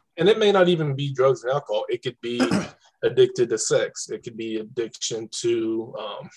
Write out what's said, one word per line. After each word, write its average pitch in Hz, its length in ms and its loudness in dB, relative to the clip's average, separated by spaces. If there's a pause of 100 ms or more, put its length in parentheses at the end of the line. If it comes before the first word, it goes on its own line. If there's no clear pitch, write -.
(180)
And 175 120 4
it 214 100 4
may 208 120 4
not 190 160 6
even 156 280 2
be 139 180 -4
drugs 131 300 2
and 120 80 -2
alcohol. 107 380 -2
It 120 140 -4
could 127 180 -8
be 120 200 -4 (320)
<clears throat> - 300 -12
addicted 123 460 4
to 113 80 0
sex. - 520 -2
It 110 140 -10
could 117 140 -14
be 110 200 -6
addiction 113 720 -8 (120)
to, 113 560 -2
um, 104 400 -12